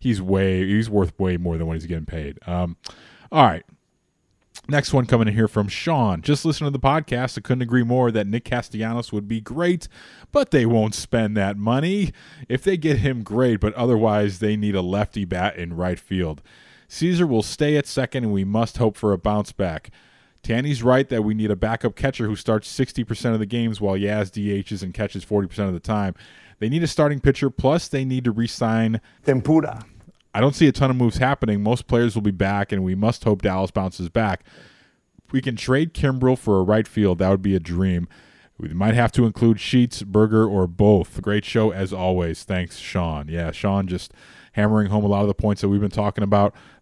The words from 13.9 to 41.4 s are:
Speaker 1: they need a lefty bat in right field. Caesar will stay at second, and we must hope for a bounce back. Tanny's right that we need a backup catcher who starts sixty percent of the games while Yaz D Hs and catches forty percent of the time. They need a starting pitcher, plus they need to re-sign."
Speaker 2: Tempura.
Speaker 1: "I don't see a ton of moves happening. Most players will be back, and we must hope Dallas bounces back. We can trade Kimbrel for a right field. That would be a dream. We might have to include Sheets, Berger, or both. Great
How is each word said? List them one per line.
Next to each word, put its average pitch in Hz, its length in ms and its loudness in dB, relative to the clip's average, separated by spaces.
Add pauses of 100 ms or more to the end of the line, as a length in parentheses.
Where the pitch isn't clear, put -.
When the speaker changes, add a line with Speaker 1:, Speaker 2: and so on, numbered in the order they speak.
Speaker 1:
they 107 180 0
need 104 180 -2
a 95 60 0
lefty 98 460 -2
bat 90 300 -4
in 85 200 -8
right 90 220 -2
field. 85 420 -4 (480)
Caesar 175 380 0
will 113 160 2
stay 151 340 0
at 143 100 0
second, 127 380 -4
and 107 80 0
we 98 120 0
must 110 340 -2
hope 113 180 0
for 104 160 0
a 92 60 2
bounce 104 340 -2
back. 85 380 -6 (520)
Tanny's 123 400 -2
right 127 280 4
that 113 140 0
we 107 100 0
need 107 160 0
a 101 60 0
backup 110 380 -2
catcher 127 320 -2
who 104 100 -2
starts 110 300 -2
sixty - 380 -4
percent 117 300 -2
of 107 60 0
the 107 60 -2
games 113 360 -4
while 95 140 0
Yaz 101 360 -2
D 101 260 -2
Hs 98 240 -8
and 92 120 -8
catches 101 300 -6
forty 101 240 0
percent 101 200 -4
of 92 60 -2
the 85 60 -6
time. 104 340 -2 (460)
They 110 100 -2
need 165 140 0
a - 20 0
starting 147 340 0
pitcher, 135 300 2
plus 147 380 0
they 135 180 -2
need 127 180 -2
to 120 60 2
re-sign." 113 720 0 (240)
Speaker 2:
Tempura. 151 580 2 (520)
Speaker 1:
"I 107 40 0
don't 139 160 2
see 160 100 6
a 135 60 6
ton 135 180 2
of 127 60 -2
moves 120 220 2
happening. 123 440 0
Most 117 240 0
players 120 300 0
will 107 60 -2
be 101 100 2
back, 98 400 -2
and 95 100 0
we 92 140 -2
must 107 260 0
hope 104 180 0
Dallas 95 300 -2
bounces 92 380 -6
back. 104 340 -2 (880)
We 131 100 0
can 127 140 -4
trade 139 400 0
Kimbrel 131 420 2
for 101 220 2
a 92 60 2
right 107 240 2
field. 95 320 2
That 95 100 4
would 98 100 4
be 95 140 2
a 92 60 2
dream. 87 480 0 (500)
We 78 120 -10
might 98 240 0
have 120 180 2
to 120 140 4
include 113 340 2
Sheets, 120 420 0
Berger, 107 420 4
or 98 220 2
both. 95 560 2
Great 104 220 -2